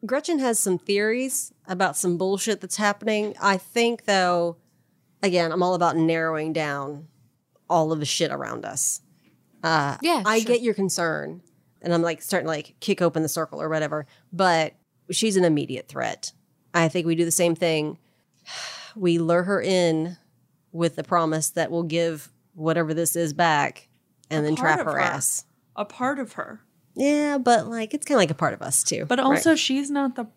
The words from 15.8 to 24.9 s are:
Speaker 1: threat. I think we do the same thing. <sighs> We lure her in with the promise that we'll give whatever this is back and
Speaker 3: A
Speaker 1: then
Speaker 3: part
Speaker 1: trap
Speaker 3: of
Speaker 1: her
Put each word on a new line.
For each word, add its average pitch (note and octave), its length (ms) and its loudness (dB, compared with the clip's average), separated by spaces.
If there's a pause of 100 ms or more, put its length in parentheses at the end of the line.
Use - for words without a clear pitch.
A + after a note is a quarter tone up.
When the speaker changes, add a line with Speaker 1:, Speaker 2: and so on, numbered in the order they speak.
Speaker 1:
threat. B2 440 -8 (420)
I E3 160 4
think E3 180 -2
we E3+ 80 2
do E3+ 100 2
the E3+ 60 -2
same E3+ 240 2
thing. D#3 420 0 (480)
<sighs> - 320 -14 (180)
We F3 240 2
lure E3+ 240 2
her F#3+ 180 0
in E3+ 560 2 (540)
with E3 240 -2
the D#3+ 80 -8
promise D#3+ 480 0
that E3 180 -2
we'll E3+ 140 -2
give E3 480 -2 (240)
whatever D#3+ 400 0
this E3 200 0
is E3 160 0
back D3+ 580 0 (380)
and D#3 160 -2
Speaker 3:
A D3+ 60 0
Speaker 1:
then D#3 60 2
Speaker 3:
part D3+ 120 0 (100)
Speaker 1:
trap - 20 -2
Speaker 3:
of - 80 -2
Speaker 1:
her D3+ 60 -2